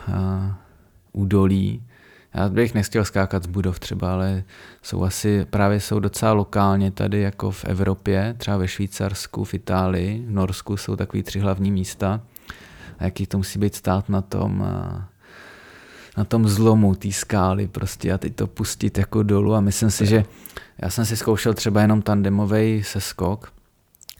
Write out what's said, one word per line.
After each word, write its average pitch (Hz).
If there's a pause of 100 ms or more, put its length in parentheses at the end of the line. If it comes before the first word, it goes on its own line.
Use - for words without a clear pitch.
eh, 95 (580)
údolí. 98 (500)
Já 98
bych 113
nechtěl 107
skákat 95
z 87
budov 90
třeba, 95
ale 95 (380)
jsou 90
asi, 101
právě 101
jsou 107
docela 104
lokálně 98
tady 101
jako 101
v -
Evropě, 98
třeba 104
ve 92
Švýcarsku, 98
v -
Itálii, 92
v 110
Norsku 98
jsou 101
takový 98
tři -
hlavní 98
místa. 98 (800)
A -
jaký 92
to -
musí 98
být 101
stát 95
na 98
tom, 98
eh, 92 (1160)
na 107
tom 113
zlomu 107
té 101
skály 95
prostě -
a 98
teď -
to 104
pustit -
jako 104
dolů 101
a 107
myslím 101
si, 104
že 104 (560)
já 90
jsem 113
si 110
zkoušel 110
třeba 104
jenom 107
tandemovej 104
seskok, 98 (680)